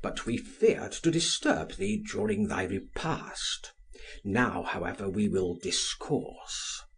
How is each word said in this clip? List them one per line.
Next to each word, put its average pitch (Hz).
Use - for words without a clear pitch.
but -
we 117
feared -
to -
disturb -
thee 208
during -
thy -
repast. -
Now, 98
however, 90
we 101
will 90
discourse. -